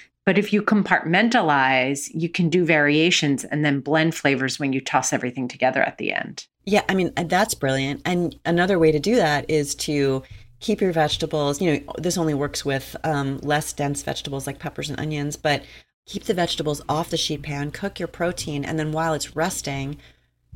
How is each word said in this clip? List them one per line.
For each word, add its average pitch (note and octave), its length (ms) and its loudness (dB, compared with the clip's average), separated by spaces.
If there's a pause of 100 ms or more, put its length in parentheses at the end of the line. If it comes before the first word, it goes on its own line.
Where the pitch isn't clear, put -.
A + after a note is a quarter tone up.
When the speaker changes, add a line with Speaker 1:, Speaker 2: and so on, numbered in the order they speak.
(260)
Speaker 1:
But F#3 100 4
if G3+ 160 2
you G#3 80 4
compartmentalize, E3+ 1500 2
you E3 140 -2
can E3+ 220 0
do F3+ 160 4
variations D3+ 800 4
and D3+ 200 -2
then C#3+ 160 2
blend D#3 340 2
flavors C3+ 440 0
when C3+ 160 -2
you C3+ 80 0
toss C3+ 320 0
everything B2 340 -4
together C3 340 2
at - 140 -2
the - 160 -4
end. - 340 -8 (200)
Speaker 2:
Yeah, G3 220 4
I F#3 60 0
mean, F#3 200 2
that's F#3 400 0
brilliant. C3+ 500 -2
And F3 400 0
another F3 340 2
way D#3+ 140 6
to D3+ 80 0
do G#3+ 160 2
that D3 320 2
is D3 280 0
to C#3 460 0 (380)
keep - 220 -2
your F#3 100 2
vegetables, D3+ 720 0
you E3+ 100 4 (140)
know, - 100 -10
this F3 220 -2
only D#3 160 0
works C#3+ 300 -4
with, C3+ 300 -4 (100)
um, C#3 340 -2
less D3 340 -2
dense C#3+ 300 -4
vegetables C#3 440 -8
like C#3 120 -8
peppers C#3+ 320 -8
and - 100 -6
onions, D3 360 -4
but C#3+ 260 0 (440)
keep - 180 -10
the G#3+ 100 0
vegetables D#3 560 -2
off D#3+ 200 -2
the E3+ 60 -2
sheet D3+ 260 -4
pan, D3 280 -6
cook - 280 -8
your E3+ 100 -6
protein, E3 580 -4
and D#3+ 120 -4
then D#3 140 -2
while D#3+ 220 0
it's - 200 -6
resting, C#3+ 600 -4 (600)